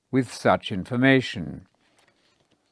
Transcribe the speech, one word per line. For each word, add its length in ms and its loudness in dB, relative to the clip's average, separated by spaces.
with 220 -2
such 380 0
information. 960 0